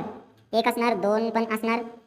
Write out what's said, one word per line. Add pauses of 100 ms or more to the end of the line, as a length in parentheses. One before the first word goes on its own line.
(580)
एक
असणार,
दोन
पण (100)
असणार (240)